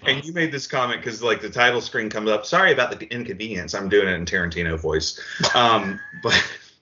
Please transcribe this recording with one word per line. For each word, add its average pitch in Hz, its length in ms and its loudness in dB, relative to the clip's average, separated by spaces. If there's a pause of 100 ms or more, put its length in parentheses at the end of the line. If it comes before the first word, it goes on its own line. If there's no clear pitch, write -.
And 139 200 0
you 160 80 -10
made 165 180 0
this 139 160 -6
comment 123 360 -2
cause, 113 200 -6
like, 113 180 2
the 107 100 -8
title 120 300 4
screen 110 300 -4
comes 107 180 -2
up. 107 160 2
Sorry 185 280 4
about 123 260 2
the 107 80 -12
inconvenience. 104 680 -6
I'm 98 140 -4
doing 101 200 6
it 92 40 2
in 87 120 -2
Tarantino 85 540 -2
voice. 78 420 -2 (340)
Um, 110 460 4 (100)
<laughs> 90 120 -14
but - 120 2 (480)